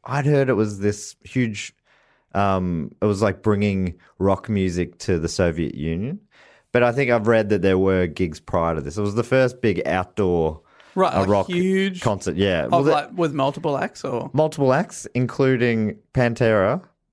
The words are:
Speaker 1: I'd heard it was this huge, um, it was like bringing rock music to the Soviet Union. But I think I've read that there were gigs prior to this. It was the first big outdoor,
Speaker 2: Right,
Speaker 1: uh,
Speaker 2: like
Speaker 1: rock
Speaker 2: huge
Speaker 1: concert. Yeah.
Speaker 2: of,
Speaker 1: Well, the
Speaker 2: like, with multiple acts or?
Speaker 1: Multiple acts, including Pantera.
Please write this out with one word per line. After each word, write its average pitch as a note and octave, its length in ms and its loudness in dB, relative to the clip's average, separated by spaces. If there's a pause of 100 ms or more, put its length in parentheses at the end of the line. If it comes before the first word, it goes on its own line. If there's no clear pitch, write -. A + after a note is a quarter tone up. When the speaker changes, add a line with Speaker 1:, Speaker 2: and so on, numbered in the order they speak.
Speaker 1:
I'd C3+ 220 -4
heard C#3 240 2
it A#2+ 60 2
was G#2 240 -2
this G2+ 440 -4
huge, A2+ 500 -4 (600)
um, F#2 580 0 (100)
it G#2 40 0
was G2+ 160 0
like G2+ 200 0
bringing G2 560 0 (220)
rock F#2+ 300 0
music F#2 500 -2
to F2+ 180 0
the D#2+ 120 -2
Soviet E2 460 0
Union. F2 440 -6 (540)
But A#2+ 100 4
I A#2+ 80 4
think B2+ 180 0
I've A2+ 180 2
read A2 220 4
that G2+ 120 2
there F#2+ 160 4
were F#2+ 300 2
gigs E2 340 -4
prior E2 340 0
to D2+ 60 -6
this. D2 160 -10
It G#2 40 -4
was G2+ 140 -4
the A#2 80 0
first C3 380 0
big F#2+ 260 0
outdoor, F2 760 0 (320)
Speaker 2:
Right, F#3 200 0
Speaker 1:
uh, - 80 2
Speaker 2:
like F#2+ 80 0
Speaker 1:
rock - 180 2
Speaker 2:
huge F#3 540 0
Speaker 1:
concert. G2 340 -2
Yeah. F2+ 300 0
Speaker 2:
of, - 60 -4
Speaker 1:
Well, E3+ 120 2
the D#3 80 4
Speaker 2:
like, D3 260 -2
with D#3+ 160 0
multiple C#3+ 440 -2
acts - 260 -8
or? B2 300 -6
Speaker 1:
Multiple C#3+ 400 2
acts, - 420 -4
including A#2+ 840 0 (160)
Pantera. A#2 680 2 (300)